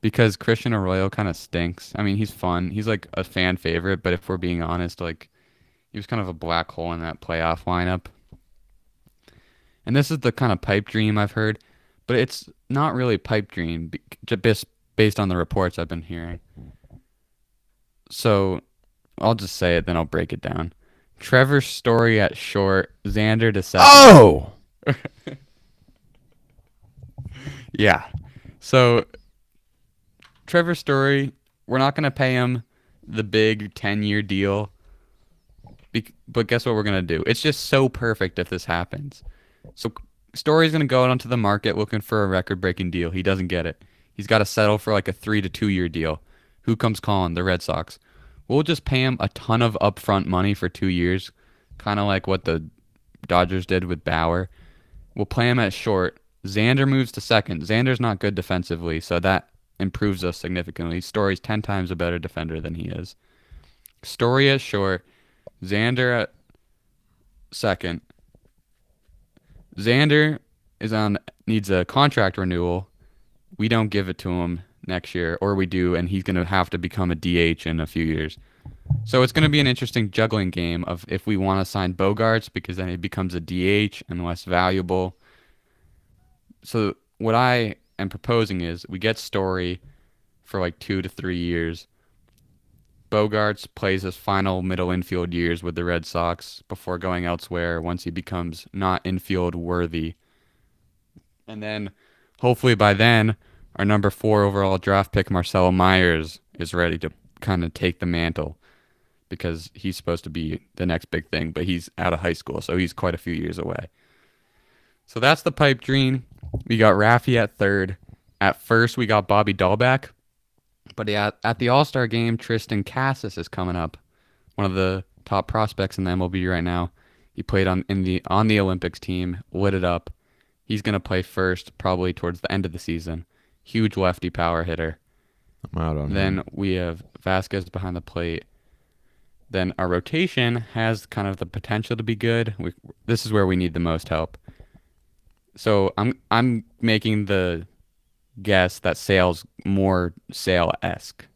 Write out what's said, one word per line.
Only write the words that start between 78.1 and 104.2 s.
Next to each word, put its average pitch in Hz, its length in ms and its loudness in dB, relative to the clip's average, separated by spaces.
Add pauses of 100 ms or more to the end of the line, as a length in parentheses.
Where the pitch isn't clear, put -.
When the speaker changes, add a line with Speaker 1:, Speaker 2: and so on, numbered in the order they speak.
Speaker 1:
So 127 180 2
it's 127 100 2
gonna 156 160 4
be 147 120 2
an 139 60 2
interesting 123 440 -2
juggling 107 400 0
game 85 340 -4
of 87 240 -8
if - 180 -6
we 107 100 0
wanna 95 280 0
sign 92 300 -2
Bogaerts, 110 580 0
because - 240 -8
then 92 120 -6
he 90 80 -6
becomes 90 380 -6
a 85 60 -4
D 90 260 -4
H 104 420 0
and 87 160 -8
less 85 200 -8
valuable. 92 720 0 (1500)
So 107 340 -4 (220)
what 110 160 0
I 120 420 0 (220)
am 95 100 -6
proposing 101 520 -2
is 85 280 -8
we 92 100 -10
get 110 200 -2
Story 92 600 -4 (640)
for, 98 160 -6
like, 87 180 -4
two 95 240 -4
to 90 60 -8
three 90 300 -6
years. 85 480 -4 (1200)
Bogaerts 107 640 0
plays 95 280 -2
his 92 140 -6
final 95 460 -2
middle 90 280 -2
infield 90 440 -4
years 85 280 -2
with 87 120 -8
the 87 100 -6
Red 85 220 -4
Sox - 640 -6
before 90 300 -8
going 90 260 -4
elsewhere 85 560 -4
once 85 240 -6
he 85 60 -8
becomes 85 640 -10
not 95 320 -2
infield 90 500 -2
worthy. 85 600 -4 (1300)
And 107 160 -12
then 107 280 -6 (500)
hopefully 123 340 4
by 101 200 6
then, 110 420 4 (400)
our 98 80 -2
number 101 260 4
four 107 340 2